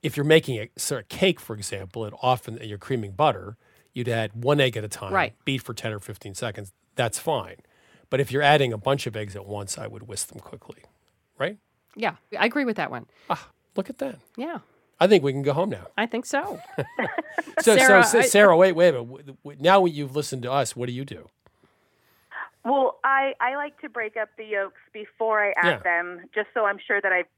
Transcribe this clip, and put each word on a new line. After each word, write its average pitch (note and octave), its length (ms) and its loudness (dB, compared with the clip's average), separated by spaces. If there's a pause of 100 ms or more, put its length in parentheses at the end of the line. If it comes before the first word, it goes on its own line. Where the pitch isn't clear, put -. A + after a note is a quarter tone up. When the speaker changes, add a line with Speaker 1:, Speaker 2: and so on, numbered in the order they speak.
Speaker 1:
If D3 140 -4
you're C#3+ 80 -2
making D3+ 340 4
a G#2+ 200 -10
sort B2 240 -6
of - 60 -20
cake, - 320 0
for - 140 -10
example, G#2 500 -10
and G#2+ 180 -10
often B2 400 0
you're G#2 160 -12
creaming A2 340 -6
butter, G#2 440 -2 (360)
you'd A#2+ 160 -6
add A2+ 240 -2
one B2+ 280 0
egg B2+ 160 0
at G#2+ 80 -6
a G#2+ 40 -10
time, G2 240 -10
Speaker 2:
Right. F3 220 -2 (100)
Speaker 1:
beat C3+ 180 -4
for A#2 120 -12
ten A2 180 -8
or G#2 60 -8
fifteen G2+ 360 -14
seconds. G#2 380 -10 (220)
That's A#2+ 240 -2
fine. C3 380 -4 (540)
But B2+ 100 0
if C#3 120 -2
you're C#3 100 0 (120)
adding C3+ 180 4
a G#2+ 60 -6
bunch C3+ 300 -2
of A2 80 -10
eggs G#2 200 -10
at G2 100 -14
once, G2+ 300 -10
I G#2+ 120 -12
would G#2 200 -16
whisk - 200 -10
them - 120 -18
quickly, - 420 -20 (560)
right? F#3+ 200 -4 (380)
Speaker 2:
Yeah, G#3+ 180 -2 (240)
I G3+ 80 2
agree C4+ 180 0
with A3+ 120 -2
that D#3+ 140 -6
one. B2 160 -12 (220)
Speaker 1:
Ah, - 200 -6 (280)
look F#3+ 140 -6
at A#3+ 80 -14
that. C4 180 -8 (200)
Speaker 2:
Yeah. D4 220 -10 (400)
Speaker 1:
I E3+ 80 6
think G3 160 6
we C#3 100 0
can C3+ 100 -4
go C#3 100 0
home F3 180 -2
now. F2+ 160 -10 (100)
Speaker 2:
I G#3+ 100 -2
think A#3 200 -8
so. F4 340 -4 (160)
Speaker 1:
<laughs> - 40 -6 (800)
So, A3 160 6
Speaker 2:
Sarah, C4 280 8
Speaker 1:
so, A3 80 2
so, A#3 80 6
Speaker 2:
I - 20 4
Speaker 1:
Sarah, G3+ 340 8
wait, F#3 160 8
wait E3+ 220 6
a A#2+ 100 -4
minute. A#2 40 -14 (180)
W-, C3+ 180 -18
w-, C#3+ 160 -14
now F#3 240 6
you've C#3+ 320 -4
listened C#3 280 -6
to B2 80 -6
us. C3+ 220 0
What B2 120 -6
do B2 60 -6
you B2+ 120 -8
do? - 240 -16 (1400)
Speaker 3:
Well, C4 400 0
I, C4+ 360 2
I B3+ 160 -2
like C#4+ 240 -10
to D4+ 80 -14
break A3 280 -10
up G#3+ 200 -6
the A3 80 -16
yolks G3+ 360 -6 (120)
before A3 500 -2
I G3+ 140 0
add E3+ 280 2
Speaker 1:
Yeah. F3 180 0
Speaker 3:
them, F3 200 -10 (120)
just G#3 200 -4
so A3+ 120 0
I'm G3+ 120 -2
sure G3+ 220 -2
that G3 120 0
I've F3+ 140 0 (120)